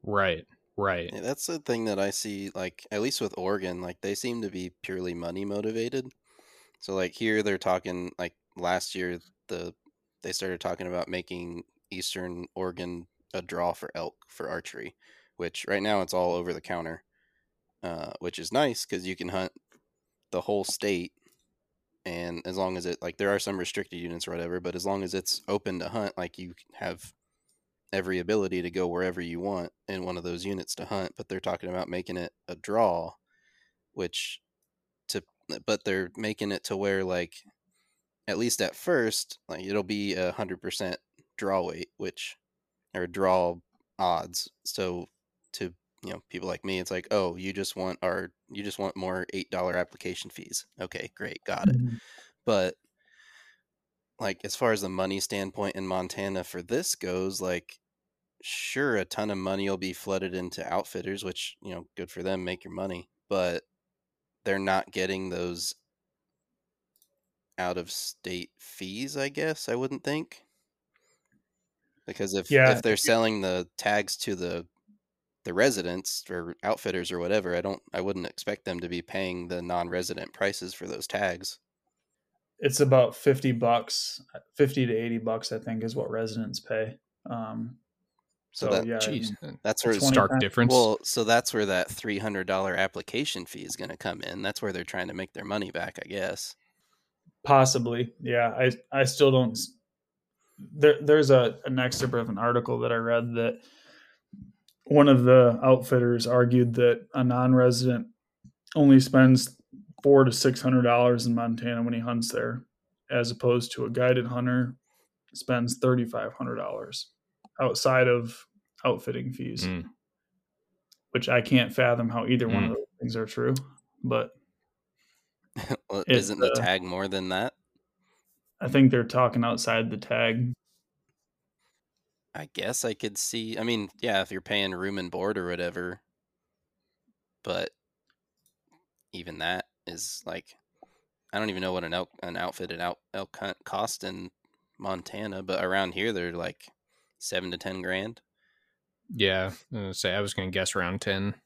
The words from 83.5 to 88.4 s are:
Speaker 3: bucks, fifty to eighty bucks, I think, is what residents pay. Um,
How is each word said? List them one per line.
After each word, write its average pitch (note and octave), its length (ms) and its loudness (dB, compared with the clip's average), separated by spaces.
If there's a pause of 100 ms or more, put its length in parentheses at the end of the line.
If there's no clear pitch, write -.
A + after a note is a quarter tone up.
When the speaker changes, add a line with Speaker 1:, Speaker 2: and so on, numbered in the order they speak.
Speaker 3:
bucks, A#2 680 0 (340)
fifty C3+ 300 4
to A#2 100 0
eighty A#2 220 0
bucks, A2+ 340 -4
I A2+ 80 -6
think, A2+ 240 -6
is A#2 120 -4
what A#2+ 140 -4
residents A2+ 520 -4
pay. A2 380 -6 (300)
Um, A2+ 500 -8 (720)